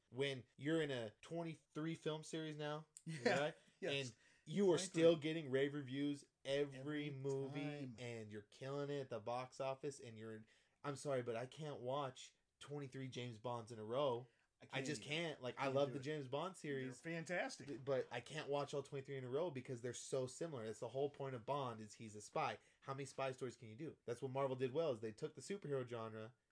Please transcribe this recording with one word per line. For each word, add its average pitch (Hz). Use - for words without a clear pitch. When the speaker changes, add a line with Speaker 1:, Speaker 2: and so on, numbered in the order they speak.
Speaker 1:
When 131
you're 156
in 147
a 117
twenty-three 165
film 156
series 156
now, 151
Speaker 2:
<laughs> -
Yeah. 160
Speaker 1:
right? 156
Speaker 2:
Yes. 165
Speaker 1:
And 120
you 180
are 156
Speaker 2:
Twenty-three. -
Speaker 1:
still 165
getting 156
rave 139
reviews 139
every 139
Speaker 2:
Every 147
Speaker 1:
movie, 135
Speaker 2:
time. 143
Speaker 1:
and 117
you're 104
killing 139
it 143
at -
the 113
box 120
office, 135
and 113
you're, 110
I'm 143
sorry, 135
but 117
I 120
can't 143
watch 131
twenty-three 135
James 123
Bonds 120
in 117
a 107
row. 123
Speaker 2:
I 135
Speaker 1:
I -
just 131
Speaker 2:
can't 143
either. 170
Speaker 1:
can't. 135
Like, 123
I 131
Speaker 2:
Can't 135
Speaker 1:
love 139
Speaker 2:
do 123
Speaker 1:
the 139
Speaker 2:
it. 127
Speaker 1:
James 147
Bond 165
Speaker 2:
They're -
Speaker 1:
series. 131
Speaker 2:
fantastic. 170
Speaker 1:
Th-, 143
but 131
I 120
can't 147
watch 143
all 143
twenty-three 139
in 131
a 123
row 151
because 127
they're 120
so 131
similar. 131
It's 107
the 123
whole 135
point 135
of 110
Bond 127
is 107
he's 107
a 104
spy. 127
How 139
many 139
spy 135
stories 127
can 110
you 110
do? 139
That's 120
what 135
Marvel 135
did 127
well, 156
is 113
they 113
took -
the 135
superhero 143
genre 113